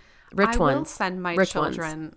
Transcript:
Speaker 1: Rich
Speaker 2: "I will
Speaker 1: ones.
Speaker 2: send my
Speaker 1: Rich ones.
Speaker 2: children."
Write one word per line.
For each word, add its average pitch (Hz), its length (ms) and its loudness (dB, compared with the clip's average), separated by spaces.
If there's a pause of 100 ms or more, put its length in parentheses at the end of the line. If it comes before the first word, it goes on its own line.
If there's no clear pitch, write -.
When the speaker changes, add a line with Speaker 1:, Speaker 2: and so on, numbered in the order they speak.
(320)
Speaker 1:
Rich 202 160 4
Speaker 2:
"I 233 80 0
will 151 200 4
Speaker 1:
ones. 311 140 -4
Speaker 2:
send 185 320 -4
my 175 120 -2
Speaker 1:
Rich 185 200 2
ones. 151 220 -2
Speaker 2:
children." 156 400 -8